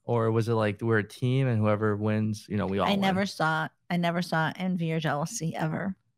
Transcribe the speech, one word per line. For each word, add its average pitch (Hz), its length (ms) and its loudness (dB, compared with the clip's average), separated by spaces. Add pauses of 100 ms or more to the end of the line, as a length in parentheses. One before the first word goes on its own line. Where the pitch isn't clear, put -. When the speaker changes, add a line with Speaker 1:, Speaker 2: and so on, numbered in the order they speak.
Speaker 1:
Or 113 260 2
was 113 180 2
it 117 60 0
like, 107 260 0
we're 113 180 2
a 101 80 -2
team 131 400 0
and 117 100 2
whoever 107 380 2
wins, 107 540 -2
you 104 80 -2
know, 98 100 0
we 95 120 0
all 92 80 2
Speaker 2:
I 190 40 4
Speaker 1:
win? 202 80 0
Speaker 2:
never 190 260 2
saw, 160 440 -2 (200)
I 175 60 0
never 170 260 0
saw 160 360 0
envy 180 340 -2
or 160 80 0
jealousy 156 560 -2
ever 165 400 -4 (220)